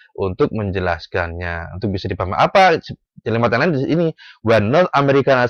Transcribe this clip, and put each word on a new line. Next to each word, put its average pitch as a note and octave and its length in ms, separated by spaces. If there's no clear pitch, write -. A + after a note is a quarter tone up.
untuk G2 400
menjelaskannya, F2 1200
untuk G2+ 160
bisa F#2+ 160
dipahami. F#2+ 320
Apa F3+ 400
kalimat A2+ 260
yang A#2 160
lain F3+ 80
di C3 80
sini? E3 240
When G#2+ 260
North F3 240
America C#3 540